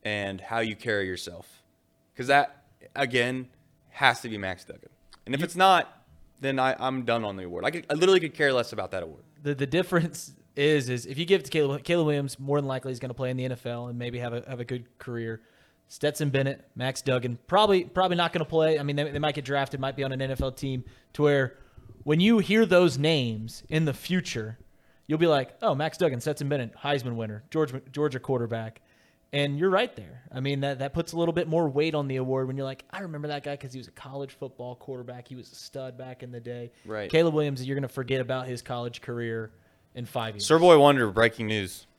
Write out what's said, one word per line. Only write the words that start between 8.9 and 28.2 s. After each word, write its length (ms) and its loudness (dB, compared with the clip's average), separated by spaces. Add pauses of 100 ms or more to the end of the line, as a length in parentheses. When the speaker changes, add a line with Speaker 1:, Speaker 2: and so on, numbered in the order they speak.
Speaker 1:
that 100 -4
award. 220 -14 (180)
Speaker 2:
The, 120 -2
the 120 -2
difference 680 0 (240)
is, 320 2
is 160 -4
if 140 -10
you 80 -4
give 160 4
it 20 -14
to 60 -14
Caleb, 340 0
Caleb 220 2
Williams, 320 -2
more 200 -2
than 80 -2
likely 260 -6
he's 60 -8
gonna 140 -8
play 160 -4
in 80 -2
the 80 -4
N 80 -4
F 140 -10
L 220 -8
and 100 -8
maybe 200 -8
have 140 -6
a, 160 -6
have 120 -10
a 40 -6
good 220 -8 (120)
career. 440 -8 (460)
Stetson 420 -2
Bennett, 360 -2 (100)
Max 260 -4
Duggan, 440 -2
probably, 380 4
probably 320 0
not 160 0
gonna 140 -2
play. 320 4
I 40 -2
mean, 140 -2
they, 140 -2
they 80 -6
might 160 0
get 100 -8
drafted, 360 -2
might 160 -4
be 60 -4
on 100 -2
an 100 -4
N 80 -4
F 100 -6
L 100 -2
team, 320 -6 (300)
to 120 0
where 340 4 (460)
when 160 4
you 180 8
hear 260 6
those 320 6
names 720 0
in 160 2
the 80 0
future – 640 -4 (520)
you'll 100 0
be 80 6
like, 360 2
"Oh, 120 2
Max 240 -2
Duggan, 220 2
Stetson 280 -4
Bennett, 280 -2
Heisman 400 -2
winner, 340 -8
Georgia, 300 -2 (120)
Georgia 280 -2